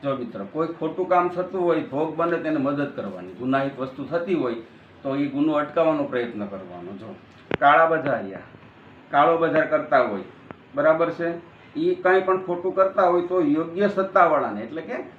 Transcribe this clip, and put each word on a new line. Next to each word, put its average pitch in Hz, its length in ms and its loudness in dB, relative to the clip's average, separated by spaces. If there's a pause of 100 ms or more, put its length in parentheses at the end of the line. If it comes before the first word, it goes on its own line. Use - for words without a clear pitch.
જો 135 120 -2
મિત્ર, 110 280 -8
કોઈ 156 240 -4
ખોટું 160 420 -6
કામ 180 200 4
થતું 180 320 -4
હોય, 165 200 2
ભોગ 151 340 -4
બને 165 220 0
તેને 156 200 -2
મદદ 139 380 -2
કરવાની. 92 380 -10
ગુનાહિત 131 460 -2
વસ્તુ 135 240 -8
થતી 170 300 -2
હોય 127 220 0 (480)
તો 135 120 -2
એ 143 100 0
ગુનો 143 280 0
અટકાવવાનો 147 500 2
પ્રયત્ન 117 420 -4
કરવાનો. 92 520 -12
જો 110 180 -14 (440)
કાળા 151 260 6
બજારિયા, 127 540 -2 (720)
કાળો 160 260 4
બજાર 156 280 2
કરતા 143 360 2
હોય, 104 220 -2 (520)
બરાબર 160 360 4
છે, 170 420 -6 (220)
એ 175 200 2
કાંઈ 185 260 4
પણ 185 160 0
ખોટું 175 380 -4
કરતા 190 280 4
હોય 175 180 4
તો 180 200 0
યોગ્ય 165 460 0
સત્તાવાળાને, 165 760 2
એટલે 160 200 -10
કે 247 140 -8 (240)